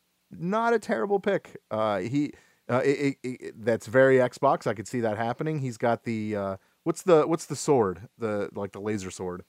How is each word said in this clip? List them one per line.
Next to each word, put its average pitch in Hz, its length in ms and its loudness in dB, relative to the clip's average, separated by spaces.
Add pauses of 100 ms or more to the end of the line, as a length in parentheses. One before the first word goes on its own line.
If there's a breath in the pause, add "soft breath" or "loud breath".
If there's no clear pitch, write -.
(320)
Not 226 420 -2
a 226 60 2
terrible 208 400 0
pick. - 360 -2 (140)
Uh, 107 300 0
he, 131 340 -2 (340 soft breath)
uh, 127 160 2
it, 139 60 2
it, 139 340 0
it, 120 420 -8
that's 113 200 0
very 131 320 6
Xbox. 135 480 2
I 123 80 0
could 104 140 -10
see 123 140 -4
that 107 160 0
happening. 143 420 -4
He's 127 180 -6
got 117 260 0
the, 107 320 -4
uh, 98 220 -4 (260)
what's 170 200 -4
the, 156 240 6
what's 165 180 -2
the 147 100 -8
sword? 107 520 0 (100)
The, 104 380 -4
like, 101 160 -6
the 101 100 -14
laser 101 300 -4
sword. 90 380 -8